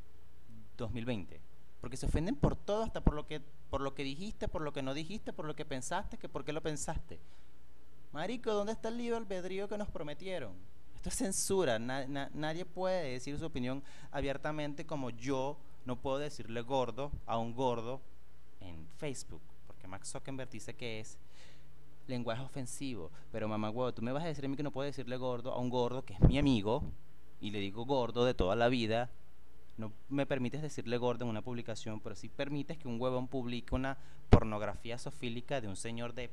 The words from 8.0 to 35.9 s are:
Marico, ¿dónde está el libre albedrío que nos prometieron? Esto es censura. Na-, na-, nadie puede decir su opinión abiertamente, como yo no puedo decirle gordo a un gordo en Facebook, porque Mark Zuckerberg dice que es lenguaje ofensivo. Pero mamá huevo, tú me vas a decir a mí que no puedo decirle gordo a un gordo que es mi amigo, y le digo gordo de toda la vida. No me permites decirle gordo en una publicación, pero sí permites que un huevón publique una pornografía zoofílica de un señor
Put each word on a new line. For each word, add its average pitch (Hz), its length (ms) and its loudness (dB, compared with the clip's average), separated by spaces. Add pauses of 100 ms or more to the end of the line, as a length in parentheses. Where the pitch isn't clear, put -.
Marico, 220 400 0
¿dónde 208 200 2
está 220 160 -2
el 233 100 -2
libre 233 180 0
albedrío 190 500 -2
que 208 120 -2
nos 208 100 -2
prometieron? 156 640 -4 (420)
Esto - 140 -2
es - 60 0
censura. 190 640 4
Na-, 127 280 0
na-, 139 280 -2
nadie 160 320 -2
puede 180 460 0
decir 139 260 -2
su 160 80 0
opinión 135 360 0 (280)
abiertamente, 147 760 0
como 139 240 -2
yo 131 500 0 (280)
no 127 100 0
puedo 135 220 0
decirle 120 420 -2
gordo 127 500 2 (140)
a 113 140 2
un 117 160 0
gordo 120 480 2 (580)
en 82 260 -4 (120)
Facebook, 123 420 -2 (260)
porque - 220 -6
Mark 95 160 -4
Zuckerberg 131 460 -4
dice 113 260 -4
que 110 240 -4
es - 180 -4 (880)
lenguaje 120 360 0
ofensivo. 127 680 -4 (220)
Pero 107 160 0
mamá 107 220 0
huevo, 120 240 0
tú 110 80 -2
me 120 100 0
vas 147 120 0
a - 20 -2
decir 139 180 -2
a 135 40 0
mí 139 100 0
que 151 40 -2
no 143 100 0
puedo 131 120 -2
decirle 127 320 -2
gordo 123 380 -2
a 120 40 0
un 127 120 2
gordo 123 340 2
que - 80 -6
es 101 80 -6
mi 123 180 12
amigo, 127 440 6 (580)
y 104 120 -2
le 104 80 0
digo 101 260 -2
gordo 120 400 4
de 127 80 6
toda 92 200 6
la 117 140 6
vida. 120 400 4 (720)
No 107 160 -4 (160)
me 139 160 2
permites 135 340 0
decirle 123 380 0
gordo 120 260 2
en 120 60 2
una 107 100 0
publicación, 113 600 -4
pero 107 140 -4
sí 113 140 -6
permites 143 480 -2
que - 100 -6
un 117 140 0
huevón 127 280 2
publique 120 460 0
una 135 220 0 (320)
pornografía 107 720 6
zoofílica 123 640 -2
de 104 60 -4
un 95 80 -4
señor 117 360 -4